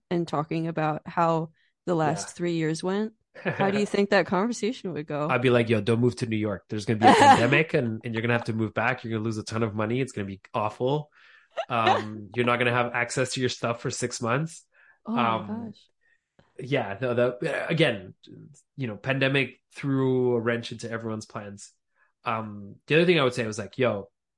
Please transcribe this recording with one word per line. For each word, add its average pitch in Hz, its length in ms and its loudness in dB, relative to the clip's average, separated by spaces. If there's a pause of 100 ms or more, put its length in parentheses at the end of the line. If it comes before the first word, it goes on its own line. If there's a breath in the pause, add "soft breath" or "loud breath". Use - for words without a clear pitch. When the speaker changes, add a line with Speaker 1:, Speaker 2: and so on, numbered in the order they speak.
(120)
Speaker 1:
and 175 160 0
talking 160 400 -2
about 156 360 -2
how 165 460 0 (360)
the 180 100 2
last 156 320 0
Speaker 2:
Yeah. - 60 -16
Speaker 1:
three 175 180 -2
years 160 320 -2
went. 208 280 -2 (220)
How 196 380 0
do 208 80 2
you 202 60 2
Speaker 2:
<laughs> - 80 -4
Speaker 1:
think 202 160 2
that 185 160 6
conversation 208 640 -2
would 151 160 -8
go? 147 200 -2
Speaker 2:
I'd 127 140 2
be 127 80 6
like, 120 180 6
"Yo, 110 120 4
don't 113 180 2
move 120 180 4
to 123 100 -4
New 113 100 -2
York. 104 320 -4
There's 107 160 -6
gonna 110 160 0
be 113 80 8
a 277 60 10
Speaker 1:
<laughs> - 0 -
Speaker 2:
pandemic, 160 600 6
and, 113 300 0
and 117 100 -6
you're 110 80 -2
gonna 120 120 2
have 117 100 0
to 117 80 -4
move 110 220 -2
back. 120 280 0
You're 113 120 -6
gonna 107 100 -2
lose 110 140 -2
a 107 40 -6
ton 110 220 -2
of 101 100 -4
money. 110 260 -2
It's 127 120 -4
gonna 101 160 -6
be 98 120 -12 (140)
awful. 123 560 -2 (580 loud breath)
Um, 107 640 0
Speaker 1:
<laughs> 117 60 -8
Speaker 2:
you're 120 100 2
not 120 140 2
gonna 123 100 2
have 120 240 0
access 123 380 -2
to 131 80 -6
your 127 80 0
stuff 117 320 -4
for 131 100 -6
six 120 320 -6
months." 139 420 -2 (400 soft breath)
Speaker 1:
Oh 226 120 -6
my 233 180 2
Speaker 2:
Um, 208 120 -4 (200)
Speaker 1:
gosh. - 140 -18 (800)
Speaker 2:
yeah, 120 400 -4
no, 123 140 -2
that, 135 540 -2
again, 123 460 0 (640)
you 135 100 -6
know, 104 100 -8
pandemic 135 640 -2 (140)
threw 131 640 2
a 117 40 0
wrench 117 300 -2
into 113 180 -10
everyone's 110 380 -8
plans. 101 460 -14 (540)
Um, 104 500 -6 (100)
the 139 80 2
other 165 100 6
thing 175 160 4
I - 20 4
would 127 120 2
say 117 120 -2
was 107 120 -6
like, 98 180 -10
"Yo, 110 320 0 (300)